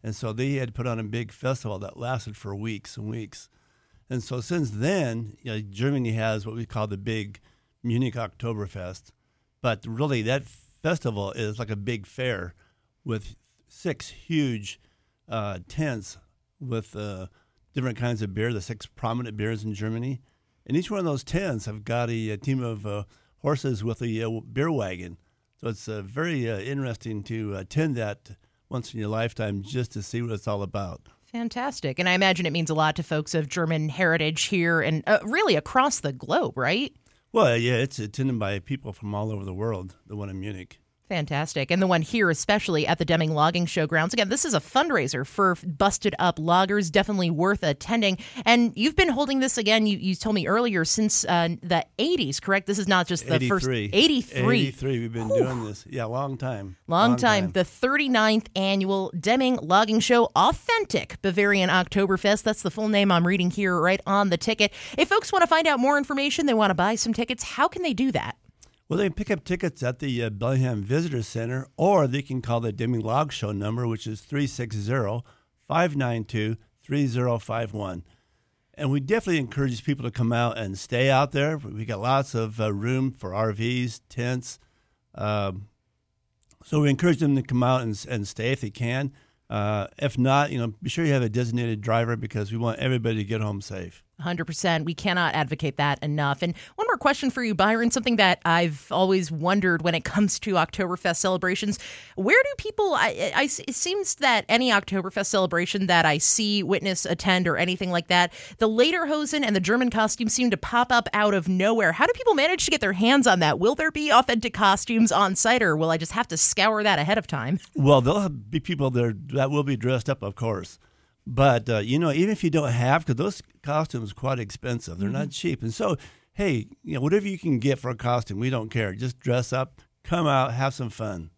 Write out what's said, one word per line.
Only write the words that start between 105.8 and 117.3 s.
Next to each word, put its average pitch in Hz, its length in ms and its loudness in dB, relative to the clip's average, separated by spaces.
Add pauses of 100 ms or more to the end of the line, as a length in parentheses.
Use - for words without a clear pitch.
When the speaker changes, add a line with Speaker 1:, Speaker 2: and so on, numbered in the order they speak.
Speaker 2:
that 170 180 6
I 151 140 4
see, 208 460 2
witness, 185 400 0
attend, 180 420 0
or 151 100 2
anything 180 360 -2
like 170 160 0
that, 175 240 4 (260)
the 220 100 4
lederhosen 302 760 2
and 208 100 0
the 190 60 2
German 233 280 2
costumes 220 460 0
seem 247 160 2
to 202 60 2
pop 247 340 0
up 240 220 4
out 208 200 4
of 180 160 0
nowhere. 190 440 4
How 247 120 4
do 466 120 4
people 480 180 2
manage 311 300 2
to - 80 2
get 302 80 2
their 202 140 0
hands 240 340 6
on 185 100 6
that? 151 220 4
Will 233 160 4
there 320 160 -2
be 302 180 -2
authentic 240 420 4
costumes 214 600 4
on 190 240 4
site, 240 260 4
or 165 140 4
will 160 140 2
I 165 60 2
just 160 140 -6
have 233 160 -2
to 160 100 -6
scour 214 460 2
that 196 160 4
ahead 185 200 2
of 180 100 -4
time? 147 320 -2 (160)